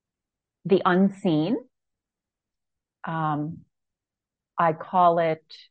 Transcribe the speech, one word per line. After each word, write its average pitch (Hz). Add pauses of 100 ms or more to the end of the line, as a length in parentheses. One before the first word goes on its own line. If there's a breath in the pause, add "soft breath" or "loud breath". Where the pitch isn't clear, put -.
(640)
the 180
unseen, 185 (1500)
um, 156 (1000)
I 165
call 170
it, 160 (280)